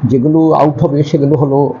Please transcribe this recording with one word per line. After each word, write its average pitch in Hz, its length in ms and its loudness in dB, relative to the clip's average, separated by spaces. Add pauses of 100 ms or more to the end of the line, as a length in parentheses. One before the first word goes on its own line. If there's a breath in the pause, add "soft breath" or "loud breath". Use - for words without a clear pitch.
যেগুলো 151 480 2
আউট 147 320 0
হবে 147 200 0
সেগুলো 143 320 0
হলো 139 440 0